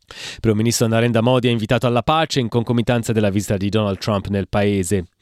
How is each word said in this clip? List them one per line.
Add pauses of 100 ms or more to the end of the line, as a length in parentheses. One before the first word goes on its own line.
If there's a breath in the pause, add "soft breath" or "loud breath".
Il
primo
ministro
Narendra
Modi
ha
invitato
alla
pace
in
concomitanza
della
visita
di
Donald
Trump
nel
paese. (160)